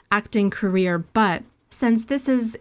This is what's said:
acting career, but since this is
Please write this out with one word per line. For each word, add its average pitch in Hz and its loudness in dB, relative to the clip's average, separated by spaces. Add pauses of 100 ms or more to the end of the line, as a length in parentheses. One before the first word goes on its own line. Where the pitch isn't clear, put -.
(120)
acting 202 0
career, 185 0
but 185 0 (300)
since 226 0
this 277 -2
is 240 0